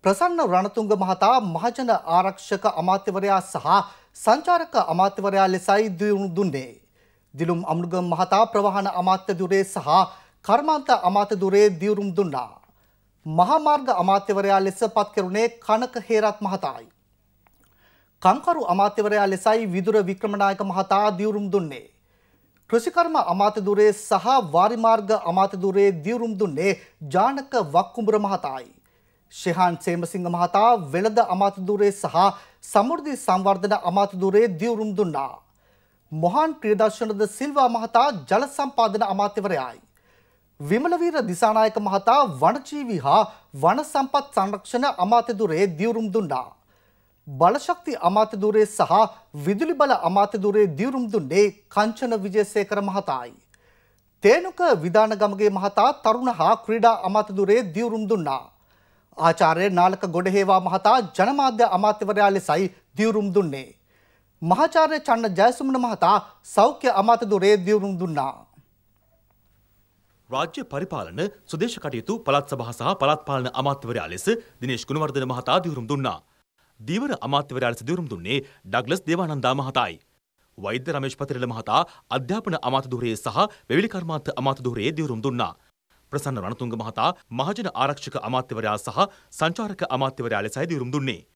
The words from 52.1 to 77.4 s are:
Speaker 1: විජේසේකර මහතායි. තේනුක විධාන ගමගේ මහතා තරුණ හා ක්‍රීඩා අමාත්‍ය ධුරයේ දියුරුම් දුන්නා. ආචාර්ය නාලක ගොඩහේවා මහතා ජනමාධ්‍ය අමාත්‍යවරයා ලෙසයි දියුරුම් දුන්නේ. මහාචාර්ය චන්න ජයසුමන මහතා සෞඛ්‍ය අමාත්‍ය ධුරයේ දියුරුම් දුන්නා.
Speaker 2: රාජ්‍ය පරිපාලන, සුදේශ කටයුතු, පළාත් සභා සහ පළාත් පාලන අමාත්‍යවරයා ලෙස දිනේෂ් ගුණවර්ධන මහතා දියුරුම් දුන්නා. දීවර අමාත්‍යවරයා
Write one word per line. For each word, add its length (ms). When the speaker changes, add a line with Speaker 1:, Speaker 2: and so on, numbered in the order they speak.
Speaker 1:
විජේසේකර 540
මහතායි. 440
තේනුක 380
විධාන 380
ගමගේ 340
මහතා 320
තරුණ 340
හා 160
ක්‍රීඩා 280
අමාත්‍ය 320
ධුරයේ 340
දියුරුම් 380
දුන්නා. 320
ආචාර්ය 500
නාලක 260
ගොඩහේවා 520
මහතා 280
ජනමාධ්‍ය 480
අමාත්‍යවරයා 580
ලෙසයි 360
දියුරුම් 380
දුන්නේ. 320
මහාචාර්ය 680
චන්න 300
ජයසුමන 460
මහතා 300
සෞඛ්‍ය 360
අමාත්‍ය 320
ධුරයේ 240
දියුරුම් 340
දුන්නා. 320
Speaker 2:
රාජ්‍ය 420
පරිපාලන, 500
සුදේශ 320
කටයුතු, 420
පළාත් 300
සභා 240
සහ 240
පළාත් 260
පාලන 320
අමාත්‍යවරයා 540
ලෙස 120
දිනේෂ් 280
ගුණවර්ධන 440
මහතා 340
දියුරුම් 260
දුන්නා. 240
දීවර 320
අමාත්‍යවරයා 480